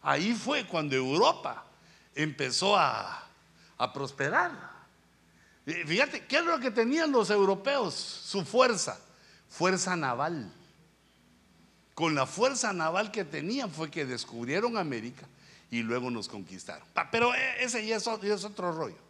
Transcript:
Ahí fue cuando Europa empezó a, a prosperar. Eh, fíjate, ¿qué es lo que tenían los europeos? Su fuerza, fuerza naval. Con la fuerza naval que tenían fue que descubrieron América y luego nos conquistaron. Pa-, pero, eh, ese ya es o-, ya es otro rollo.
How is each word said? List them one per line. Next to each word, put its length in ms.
Ahí 320
fue 320
cuando 300
Europa 720
empezó 600
a, 520
a 140
prosperar. 760
Eh, 200
fíjate, 400
¿qué 100
es 80
lo 160
que 100
tenían 400
los 200
europeos? 640
Su 500
fuerza, 560
fuerza 480
naval. 560
Con 200
la 120
fuerza 460
naval 400
que 120
tenían 460
fue 200
que 160
descubrieron 720
América 500
y 120
luego 280
nos 160
conquistaron. 680
Pa-, 160
pero, 240
eh, 280
ese 240
ya 100
es 100
o-, 140
ya 140
es 100
otro 280
rollo. 240